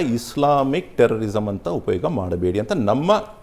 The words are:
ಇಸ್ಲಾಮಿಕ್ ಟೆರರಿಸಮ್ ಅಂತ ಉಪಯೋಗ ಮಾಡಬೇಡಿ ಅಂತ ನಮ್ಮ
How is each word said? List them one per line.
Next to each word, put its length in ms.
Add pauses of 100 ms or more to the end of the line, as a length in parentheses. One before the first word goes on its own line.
(180)
ಇಸ್ಲಾಮಿಕ್ 800
ಟೆರರಿಸಮ್ 560
ಅಂತ 140 (140)
ಉಪಯೋಗ 240 (160)
ಮಾಡಬೇಡಿ 420
ಅಂತ 80 (200)
ನಮ್ಮ 200 (320)